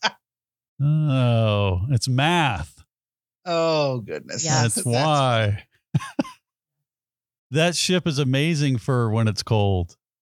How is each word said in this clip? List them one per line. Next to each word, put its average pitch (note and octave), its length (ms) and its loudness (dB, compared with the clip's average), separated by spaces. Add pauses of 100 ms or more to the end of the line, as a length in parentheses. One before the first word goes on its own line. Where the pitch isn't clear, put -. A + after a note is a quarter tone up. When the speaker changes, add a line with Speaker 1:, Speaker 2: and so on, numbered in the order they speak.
(840)
Speaker 1:
Oh, A#2 1040 0
it's C3 180 0
math. C3+ 760 -2 (600)
Speaker 2:
Oh, D#3 540 0
goodness. D#2+ 440 -10
Speaker 3:
Yes. D#3 180 0
Speaker 1:
That's A#2 140 0
Speaker 2:
That's G3+ 120 -4
Speaker 1:
why. B2 760 0 (320)
<laughs> - 80 0 (1500)
That D#3+ 220 2
ship F3+ 320 0
is C#3+ 100 -2
amazing C#3+ 600 0
for A#2+ 340 0
when A2 160 2
it's G2+ 160 -2
cold. G2 540 0 (240)